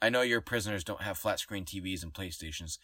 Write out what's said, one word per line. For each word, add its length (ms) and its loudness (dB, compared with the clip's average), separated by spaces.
I 80 8
know 120 6
your 200 4
prisoners 420 0
don't 180 -6
have 160 -2
flat 220 2
screen 260 -4
T 140 -8
Vs 240 -4
and 100 -8
PlayStations. 720 -6